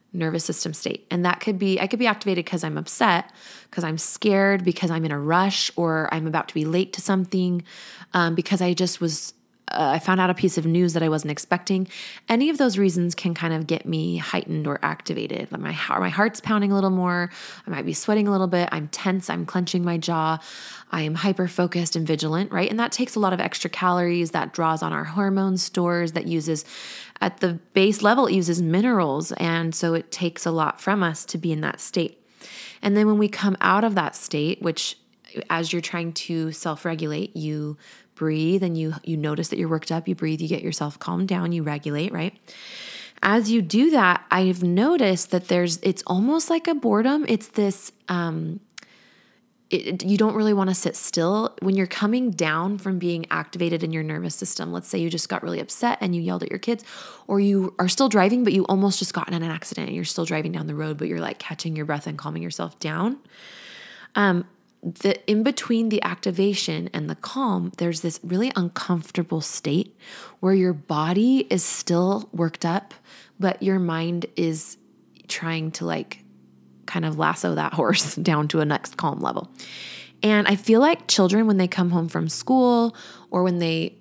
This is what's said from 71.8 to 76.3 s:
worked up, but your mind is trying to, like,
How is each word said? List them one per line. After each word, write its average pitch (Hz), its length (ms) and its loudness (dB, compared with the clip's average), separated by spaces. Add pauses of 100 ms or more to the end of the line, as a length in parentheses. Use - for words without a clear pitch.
worked 165 320 -2
up, 175 280 -2 (460)
but 190 240 0
your 190 160 2
mind 170 460 -2 (100)
is 160 400 -2 (540)
trying 160 420 -4
to, 170 140 -8
like, - 340 -6 (680)